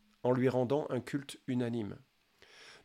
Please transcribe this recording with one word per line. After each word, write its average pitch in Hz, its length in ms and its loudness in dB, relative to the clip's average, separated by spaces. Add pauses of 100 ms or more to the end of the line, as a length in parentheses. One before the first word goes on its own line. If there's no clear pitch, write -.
(240)
en 123 80 4
lui 127 160 4
rendant 127 420 2
un 123 120 -4
culte - 460 -8
unanime. 117 500 -2 (880)